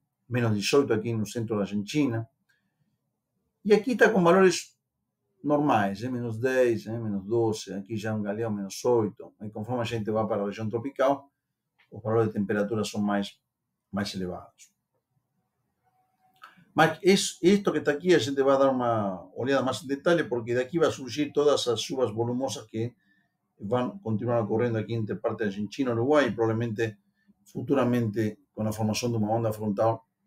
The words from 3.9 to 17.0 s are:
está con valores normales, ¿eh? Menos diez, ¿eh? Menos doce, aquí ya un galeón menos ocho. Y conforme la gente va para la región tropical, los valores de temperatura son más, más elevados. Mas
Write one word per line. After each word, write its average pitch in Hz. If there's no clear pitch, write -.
está 226
con 202
valores 185
normales, 123
¿eh? 123
Menos 120
diez, 123
¿eh? 110
Menos 101
doce, 107
aquí 101
ya 110
un 107
galeón 104
menos 98
ocho. 117
Y 107
conforme 117
la 113
gente 110
va 107
para 104
la 101
región 107
tropical, 135
los 107
valores 110
de -
temperatura 104
son 101
más, 101
más 101
elevados. -
Mas 156